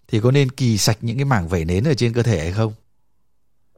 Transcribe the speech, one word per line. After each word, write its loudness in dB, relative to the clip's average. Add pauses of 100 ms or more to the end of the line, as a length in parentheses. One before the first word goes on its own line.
thì 0
có 2
nên 2
kỳ 0
sạch 0
những -4
cái -2
mảng 0
vảy -2
nến 0
ở 2
trên 0
cơ 0
thể 2
hay -4
không? -2 (1040)